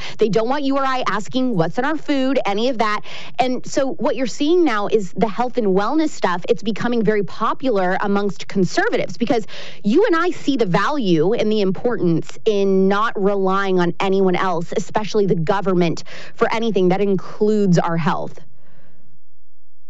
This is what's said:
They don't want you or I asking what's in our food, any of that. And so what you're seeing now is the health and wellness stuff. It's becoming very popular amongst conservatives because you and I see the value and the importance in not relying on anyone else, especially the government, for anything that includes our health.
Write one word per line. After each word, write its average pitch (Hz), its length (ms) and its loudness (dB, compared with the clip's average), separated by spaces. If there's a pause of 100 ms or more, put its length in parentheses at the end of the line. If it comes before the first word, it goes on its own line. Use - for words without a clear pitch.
(180)
They 214 100 2
don't 226 220 0
want 294 140 -2
you 269 140 0
or 269 60 0
I 262 240 -2
asking 226 480 -2
what's 165 220 0
in 247 80 0
our 311 100 0
food, 277 500 0
any 208 240 0
of 226 100 -2
that. 214 220 0 (360)
And 254 280 0
so 269 280 -2
what 254 220 0
you're 247 120 -2
seeing 330 360 2
now 214 240 0
is 202 260 0
the 220 140 0
health 240 300 -2
and 214 100 0
wellness 220 420 2
stuff. 180 400 -2
It's 226 140 0
becoming 233 400 0
very 208 200 2
popular 208 800 0
amongst 202 460 -2
conservatives 233 720 0
because 233 280 0 (380)
you 277 220 4
and 370 100 4
I 339 160 2
see - 260 -2
the 220 80 2
value 196 680 2
and 214 180 0
the 214 100 2
importance 185 840 0
in 196 420 4
not 208 340 2
relying 190 580 2
on 175 200 2
anyone 190 360 2
else, 175 400 -2
especially 214 520 0
the - 80 4
government, 175 680 0 (300)
for - 180 2
anything 208 380 2
that 190 120 2
includes 202 760 2
our 170 200 2
health. 151 420 -2 (1500)